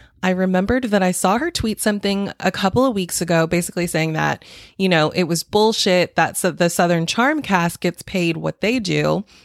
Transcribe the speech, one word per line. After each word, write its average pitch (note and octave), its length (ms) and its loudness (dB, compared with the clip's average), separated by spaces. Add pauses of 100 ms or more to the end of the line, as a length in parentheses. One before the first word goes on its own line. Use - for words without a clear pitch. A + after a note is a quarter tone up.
(220)
I F#3 80 2
remembered F#3 540 0
that G3+ 180 0
I F#3 100 2
saw F#3+ 260 0
her E4 120 -2
tweet A3 300 -4
something G3+ 580 -2
a F#3+ 140 -2
couple G3 320 0
of C4 100 0
weeks F#3 280 -4
ago, E3 240 2
basically F3 400 -2
saying D#3+ 260 -2
that, D3+ 320 -2 (320)
you F#3+ 140 0
know, D#3 200 4
it F3+ 140 0
was E3 180 -2
bullshit G#3 720 2
that E3 200 0
so-, F#3 140 0
the E3+ 180 0
Southern F3 380 2
Charm C#4 340 0
cast F3 400 -2
gets F3 220 -4
paid E3+ 340 -2
what D#3 240 -6
they A#3+ 180 0
do, D#3 460 0 (200)